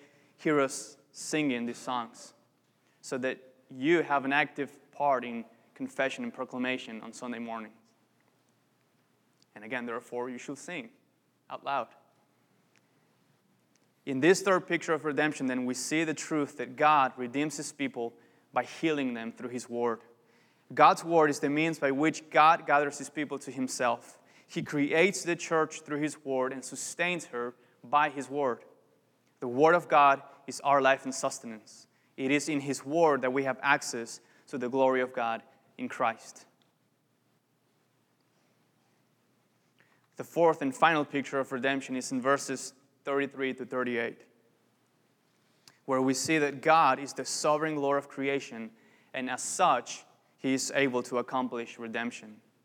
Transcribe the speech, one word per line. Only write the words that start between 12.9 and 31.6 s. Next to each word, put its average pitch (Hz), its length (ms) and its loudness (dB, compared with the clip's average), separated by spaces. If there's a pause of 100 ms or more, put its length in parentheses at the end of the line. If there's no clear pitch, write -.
In 135 140 -4
this 180 220 6
third 185 260 2
picture 170 260 -2
of 147 120 -2
redemption, 147 420 0
then, 127 180 -2
we 127 80 -2
see 151 300 -2
the 151 100 -2
truth 147 440 -4
that 123 180 -8
God 147 420 4
redeems 135 400 -4
his 156 140 -10
people 120 420 -6 (400)
by 123 100 0
healing 143 500 -2
them 113 180 -8
through 120 180 -10
his 123 200 -10
word. 120 300 -2 (760)
God's 160 300 6
word 165 260 6
is 139 100 -2
the 147 100 0
means 156 300 0
by 139 120 0
which 147 380 0
God 160 360 6
gathers 143 320 2
his 135 120 -10
people 143 300 -6
to 135 120 -14
himself. 127 640 -2 (300)
He - 140 -6
creates 151 640 2
the 170 120 -2
church 156 460 -2
through 147 180 -6
his 147 260 -6
word 131 260 -2
and 131 120 -12
sustains 170 600 -6
her 120 280 -8 (300)
by 147 260 2
his 135 200 -8
word. 135 300 -2 (800)
The 131 80 -8
word 147 280 6
of 170 120 2
God 143 340 6 (260)
is 127 140 -10
our 143 200 4
life 135 240 4
and 131 80 -8
sustenance. - 760 -8 (300)